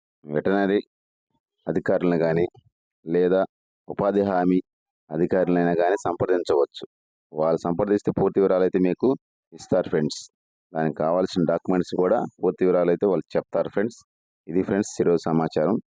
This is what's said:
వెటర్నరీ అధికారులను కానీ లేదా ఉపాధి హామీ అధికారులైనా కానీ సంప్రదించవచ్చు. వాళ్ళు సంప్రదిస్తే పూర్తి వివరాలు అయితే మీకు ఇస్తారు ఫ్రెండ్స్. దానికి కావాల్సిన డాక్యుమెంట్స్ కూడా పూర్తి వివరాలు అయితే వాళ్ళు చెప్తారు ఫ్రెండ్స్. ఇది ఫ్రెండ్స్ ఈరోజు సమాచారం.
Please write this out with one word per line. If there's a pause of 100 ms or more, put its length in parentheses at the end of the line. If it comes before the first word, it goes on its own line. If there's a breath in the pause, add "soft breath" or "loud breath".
(240)
వెటర్నరీ (880)
అధికారులను
కానీ (600)
లేదా (460)
ఉపాధి
హామీ (500)
అధికారులైనా
కానీ
సంప్రదించవచ్చు. (500)
వాళ్ళు
సంప్రదిస్తే
పూర్తి
వివరాలు
అయితే
మీకు (460)
ఇస్తారు
ఫ్రెండ్స్. (540)
దానికి
కావాల్సిన
డాక్యుమెంట్స్
కూడా (160)
పూర్తి
వివరాలు
అయితే
వాళ్ళు
చెప్తారు
ఫ్రెండ్స్. (480)
ఇది
ఫ్రెండ్స్
ఈరోజు
సమాచారం. (140)